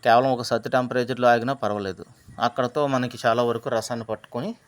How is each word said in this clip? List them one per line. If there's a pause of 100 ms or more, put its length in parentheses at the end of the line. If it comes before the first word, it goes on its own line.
కేవలం
ఒక
సర్ది
టెంపరేచర్లో
ఆగినా
పర్వాలేదు. (440)
అక్కడతో (140)
మనకి
చాలా
వరకు
రసాన్ని
పట్టుకొని (180)